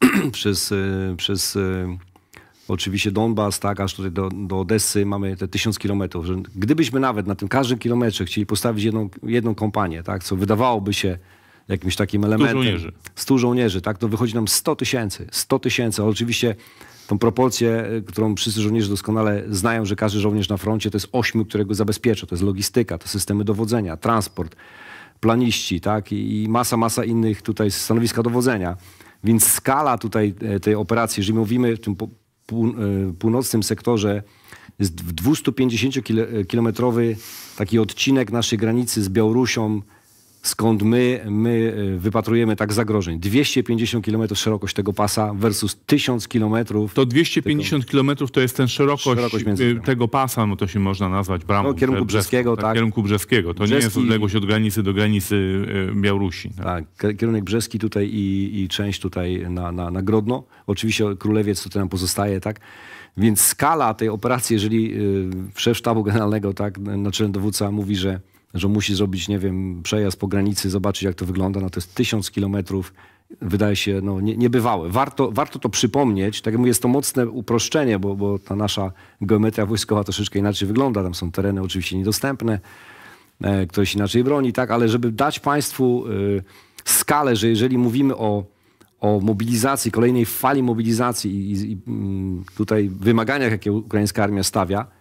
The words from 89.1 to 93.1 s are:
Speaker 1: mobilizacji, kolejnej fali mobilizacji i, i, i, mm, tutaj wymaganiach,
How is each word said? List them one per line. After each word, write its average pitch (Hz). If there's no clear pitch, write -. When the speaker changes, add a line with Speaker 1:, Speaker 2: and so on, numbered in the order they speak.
Speaker 1:
mobilizacji, 113
kolejnej 120
fali 131
mobilizacji 117
i, 98
i, 104
i, 98
mm, 95
tutaj 107
wymaganiach, 113